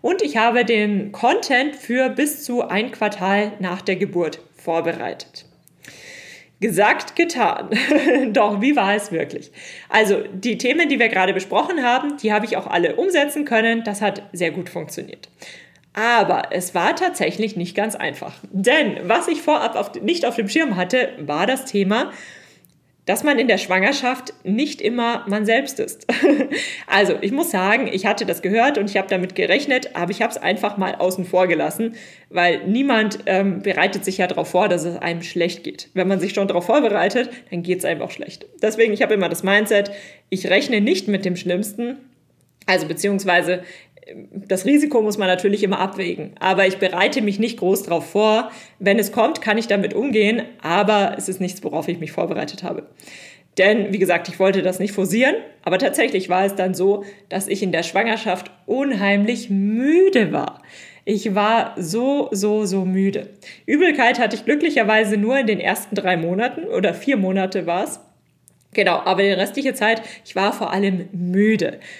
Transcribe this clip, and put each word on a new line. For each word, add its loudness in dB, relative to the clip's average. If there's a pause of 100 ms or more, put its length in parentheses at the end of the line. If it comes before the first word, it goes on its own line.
und 0
ich -2
habe 4
den 0
Content 0
für 0
bis -4
zu -4
ein -2
Quartal -2
nach -6
der -2
Geburt -2 (180)
vorbereitet. -6 (1120)
Gesagt, 2
getan. 0 (300)
<laughs> 2
Doch, 2
wie 2
war 2
es -6
wirklich? -6 (380)
Also, 2 (100)
die -4
Themen, 2
die 0
wir 4
gerade 2
besprochen -2
haben, 0
die 2
habe 0
ich -4
auch -6
alle 0
umsetzen 0
können. 0
Das -4
hat -2
sehr -2
gut -8
funktioniert. -12 (640)
Aber 2
es -4
war 2
tatsächlich -2
nicht -6
ganz -2
einfach. -8 (160)
Denn 2
was 2
ich -2
vorab 2
auf, -6
nicht 0
auf -2
dem -2
Schirm 0
hatte, 0 (100)
war -2
das -2
Thema, 0 (920)
dass -2
man 2
in 2
der 4
Schwangerschaft -2 (120)
nicht -2
immer -2
man 0
selbst 0
ist. -8
<laughs> -2 (680)
Also, 4
ich -2
muss 0
sagen, 2
ich -2
hatte 0
das -4
gehört 2
und 0
ich -2
habe 0
damit -2
gerechnet, 0
aber -4
ich -4
habe 0
es -10
einfach -2
mal -2
außen -2
vor 2
gelassen, -2 (340)
weil 2
niemand, 2
ähm, 0
bereitet 0
sich -4
ja 2
darauf -4
vor, 2
dass 0
es -6
einem -6
schlecht -4
geht. -12
Wenn 0
man 0
sich -4
schon 0
darauf -2
vorbereitet, 2 (180)
dann -6
geht's -4
einem -2
auch -10
schlecht. -14 (160)
Deswegen, 2
ich 0
habe 2
immer 0
das -6
Mindset, 2 (380)
ich -4
rechne 2
nicht 0
mit 0
dem 0
Schlimmsten, -4 (680)
also 2
beziehungsweise, 0 (720)
das -4
Risiko 4
muss 0
man 2
natürlich 2
immer 0
abwägen, -4
aber 4
ich 0
bereite 0
mich -2
nicht -2
groß 0
drauf -4
vor. 2 (260)
Wenn 2
es 0
kommt, 2
kann 2
ich -2
damit 0
umgehen, 2 (180)
aber 2
es -8
ist -4
nichts, -6
worauf -4
ich -4
mich -10
vorbereitet -4
habe. -8 (720)
Denn, 4
wie -2
gesagt, 2
ich -12
wollte 4
das 0
nicht -2
forcieren, 2 (280)
aber 2
tatsächlich 0
war 2
es 0
dann 0
so, 2 (240)
dass -4
ich -2
in -2
der 0
Schwangerschaft -2 (160)
unheimlich 0
müde 4
war. -6 (420)
Ich -2
war 2
so, -2
so, 0
so -2
müde. 0 (380)
Übelkeit 4
hatte 0
ich -8
glücklicherweise 2
nur 2
in 0
den 0
ersten -4
drei 0
Monaten -2
oder 0
vier -2
Monate -2
war's. -4 (720)
Genau, 2
aber 2
die 4
restliche 0
Zeit, 0 (240)
ich -12
war 2
vor -4
allem 0
müde. 2 (200)